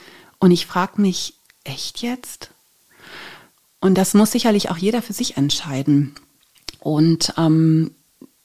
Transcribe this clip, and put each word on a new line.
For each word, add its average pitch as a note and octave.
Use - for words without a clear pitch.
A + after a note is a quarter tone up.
Und F#3
ich F3
frag F#3
mich, G3
echt -
jetzt? B3
Und F#3
das F#3+
muss G#3+
sicherlich A3
auch E3
jeder A3
für A3
sich -
entscheiden. C#3
Und, D#3+
ähm, D#3+